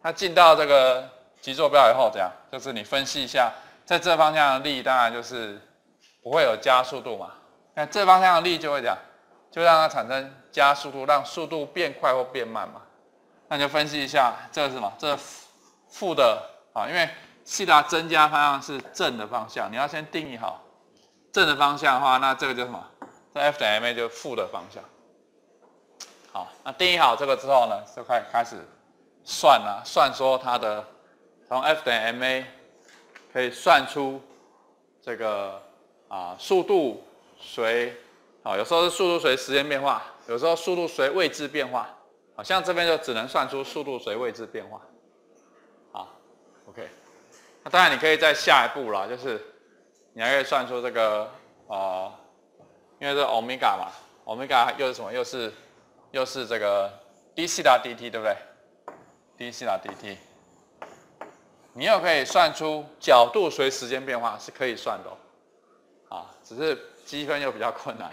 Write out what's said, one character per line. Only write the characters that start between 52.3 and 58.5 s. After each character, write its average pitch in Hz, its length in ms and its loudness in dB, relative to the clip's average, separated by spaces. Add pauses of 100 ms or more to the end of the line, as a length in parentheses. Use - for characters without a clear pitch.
因 139 60 -12
为 143 80 -2
这 143 120 0
欧 113 160 0
米 127 160 -8
伽 107 180 0
嘛， 87 160 -10 (320)
欧 113 140 -10
米 135 100 -10
伽 123 300 2
又 135 100 -2
是 127 60 -4
什 117 100 -12
么？ 113 80 -10
又 123 100 -6
是， 120 300 -8 (600)
又 131 140 -2
是 127 220 -10
这 113 100 -4
个 101 320 -2 (460)
d 165 100 -4
西 165 160 -6
达 131 160 6
D 120 160 -6
T， 117 160 -14
对 110 120 -8
不 107 40 -8
对？ 101 120 0 (1000)